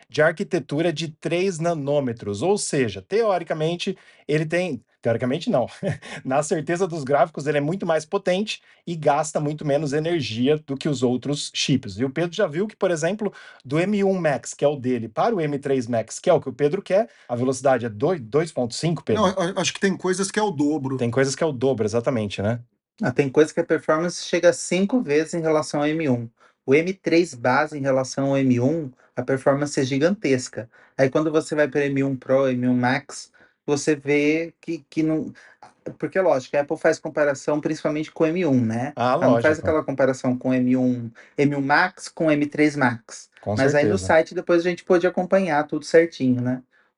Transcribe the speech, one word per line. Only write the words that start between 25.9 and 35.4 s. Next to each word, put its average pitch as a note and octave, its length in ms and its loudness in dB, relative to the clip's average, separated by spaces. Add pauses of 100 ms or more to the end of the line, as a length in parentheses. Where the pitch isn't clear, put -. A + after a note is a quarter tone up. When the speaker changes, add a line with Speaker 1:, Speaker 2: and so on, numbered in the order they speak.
Speaker 3:
um. A#2+ 200 -2 (360)
O C3+ 100 4
M E3+ 180 2
três E3+ 400 2
base C3+ 440 0
em C3+ 40 -6
relação C3+ 500 0
ao C#3 60 2
M B2+ 220 2
um, C#3+ 320 0 (240)
a B2+ 80 -4
performance C#3 560 0
é C#3 40 2
gigantesca. C3+ 840 -2 (280)
Aí C3+ 120 2
quando D#3 220 0
você D#3 240 0
vai D3 120 4
pro C#3 120 -2
M C#3 240 0
um C#3 120 -2
Pro, C3+ 320 2
M B2+ 200 0
um B2+ 80 2
Max, B2 560 -2 (340)
você D3 300 0
vê D3 640 0
que, E3 280 -8
que D#3+ 140 -2
não. D#3 300 -2 (640)